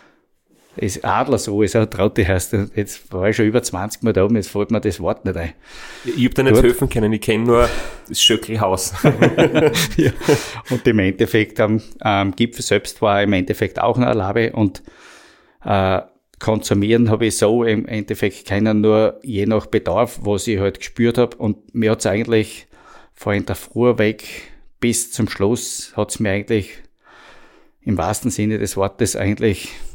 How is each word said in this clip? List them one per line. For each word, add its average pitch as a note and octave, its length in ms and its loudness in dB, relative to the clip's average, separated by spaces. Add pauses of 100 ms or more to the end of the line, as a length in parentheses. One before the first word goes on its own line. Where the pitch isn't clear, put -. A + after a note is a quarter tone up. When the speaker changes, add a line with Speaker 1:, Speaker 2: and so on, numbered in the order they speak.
(760)
Speaker 1:
das - 280 -6
Adlersruhe, A2 640 0
so A2 180 2
traut G2+ 300 -2
die G2+ 100 2
heißt, F#2+ 300 0 (180)
jetzt - 380 -8
war F#2 160 0
ich A2 80 2
schon A2 100 4
über A2+ 160 2
zwanzig F#2+ 400 -8
Mal A2+ 100 2
da F#2+ 120 4
oben, G#2+ 100 2
jetzt G#2 160 -2
fällt G#2 220 -2
mir G#2+ 80 0
das G2 180 -2
Wort F#2+ 260 -4
nicht F#2 120 -4
ein. D#2+ 160 -6 (520)
Speaker 2:
Ich B2 220 0
hab - 80 -2
da C3+ 80 2
nicht C3 140 6
Speaker 1:
Gut. B2 80 8
Speaker 2:
helfen A#2+ 240 2
können, A2 240 0
ich G#2+ 80 -2
kenn A2+ 240 0
nur A#2+ 240 4 (400)
das - 120 -6
Schöckelhaus. G#2 800 0
<laughs> - 40 -2 (960)
Speaker 1:
Ja. B2 140 2 (600)
Und B2 140 -2
im A2 140 4
Endeffekt G#2 600 0
am, G#2+ 200 2 (200)
am G2 340 0
Gipfel A#2 300 -4
selbst - 380 -2
war G2+ 200 2
im G2+ 120 2
Endeffekt F#2 460 -2
auch A2 160 2
noch B2 120 2
eine A#2 100 0
Labe G2+ 340 0
und, G2+ 300 0 (800)
äh, F#2+ 380 0 (380)
konsumieren A2 680 2
hab A2 140 2
ich G#2+ 160 0
so A2+ 240 4
im A2 240 0
Endeffekt G#2+ 640 -6
keinen, G#2+ 320 2
nur G#2+ 420 4
je G#2 240 -4
nach A2 200 0
Bedarf, G#2+ 560 0
was G#2 260 -2
ich G#2+ 100 0
halt G2 220 -2
gespürt A#2 380 0
hab. A#2+ 180 0
Und - 360 -4
mir A2 200 0
hat's A2 120 -2
eigentlich A2 600 0 (480)
von G2+ 320 -4
der - 100 -6
Früh A#2 420 0
weg G#2+ 260 0 (560)
bis A#2+ 320 -2
zum - 160 -2
Schluss - 680 -4
hat's - 240 -4
mir G#2 100 0
eigentlich G2+ 400 -2 (1080)
im G2+ 180 -2
wahrsten G#2+ 320 -2
Sinne G#2+ 280 -2
des G2+ 180 -4
Wortes G2 400 -2
eigentlich, G#2 540 -2 (240)